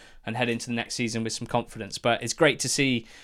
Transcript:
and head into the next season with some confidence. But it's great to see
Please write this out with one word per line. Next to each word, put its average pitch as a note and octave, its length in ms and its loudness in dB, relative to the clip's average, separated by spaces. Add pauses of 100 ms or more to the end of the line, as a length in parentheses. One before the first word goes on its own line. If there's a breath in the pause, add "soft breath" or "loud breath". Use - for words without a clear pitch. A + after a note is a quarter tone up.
(240 soft breath)
and A2 120 -6
head A#2+ 120 0
into A#2 200 -4
the B2 40 -4
next A#2 220 -4
season A2+ 300 -2
with A2+ 80 -4
some - 160 -8
confidence. A2 500 -4
But A#2 240 2
it's A#2+ 100 -4
great D3+ 280 4
to C#3 80 -2
see C3 380 2 (180 loud breath)